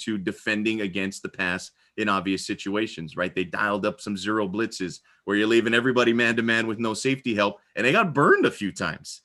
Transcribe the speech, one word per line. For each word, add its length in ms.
to 160
defending 640
against 420
the 60
pass 420
in 100
obvious 380
situations, 720
right? 160
They 100
dialed 400
up 160
some 160
zero 320
blitzes 520
where 100
you're 100
leaving 280
everybody 400
man-to-man 520
with 120
no 160
safety 400
help, 260
and 80
they 80
got 220
burned 320
a 40
few 220
times. 520